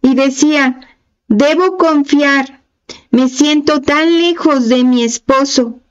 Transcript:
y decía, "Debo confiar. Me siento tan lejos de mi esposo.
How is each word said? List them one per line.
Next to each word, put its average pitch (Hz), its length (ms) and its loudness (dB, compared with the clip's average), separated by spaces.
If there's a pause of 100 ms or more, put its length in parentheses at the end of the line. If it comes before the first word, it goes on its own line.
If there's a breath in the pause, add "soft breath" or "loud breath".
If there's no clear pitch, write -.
y 262 140 2
decía, 269 640 0 (480 loud breath)
"Debo 311 500 0
confiar. 285 840 0 (500 loud breath)
Me 254 160 2
siento 294 540 0
tan 320 380 0
lejos 320 500 0
de 247 160 2
mi 247 180 2
esposo. 233 760 -2 (120)